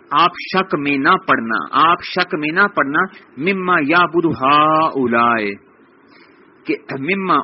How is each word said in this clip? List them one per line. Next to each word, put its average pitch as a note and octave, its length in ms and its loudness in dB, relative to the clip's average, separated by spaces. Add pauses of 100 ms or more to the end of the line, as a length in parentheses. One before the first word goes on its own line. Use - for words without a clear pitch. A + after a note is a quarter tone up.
(100)
آپ E3 200 2 (220)
شک F#3+ 220 -2
میں C#3+ 220 -2
نہ D3+ 180 2 (140)
پڑنا، A#2+ 640 0
آپ F3 120 0
شک F3+ 320 -4
میں D3+ 180 -4
نہ F#3+ 140 2 (100)
پڑنا، C#3+ 220 0 (380)
مِّمَّا F3+ 440 -2
يَعْبُدُ E3 480 2
هَٰؤُلَاءِ، C3 1200 2 (1120)
کہ D#3 100 -2 (260)
مما، F3+ 440 -2